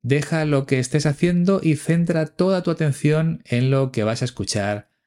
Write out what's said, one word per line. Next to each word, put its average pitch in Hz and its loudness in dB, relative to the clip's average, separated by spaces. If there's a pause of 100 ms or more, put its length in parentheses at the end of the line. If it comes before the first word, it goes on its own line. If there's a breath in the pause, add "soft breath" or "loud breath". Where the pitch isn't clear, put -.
Deja 151 -2
lo 139 2
que 131 0
estés 143 -2
haciendo 175 2
y 156 2
centra 165 0
toda 180 0
tu 175 -2
atención 156 0
en 123 0
lo 135 0
que 107 -2
vas 110 -2
a - -2
escuchar 104 -4 (180)